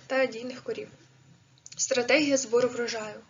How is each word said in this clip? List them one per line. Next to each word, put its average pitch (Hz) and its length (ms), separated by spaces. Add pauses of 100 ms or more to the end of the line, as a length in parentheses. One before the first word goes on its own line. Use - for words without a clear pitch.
та 262 180
дійних 247 380
корів. 214 240 (920)
Стратегія 262 600
збору 240 320
врожаю 220 500 (100)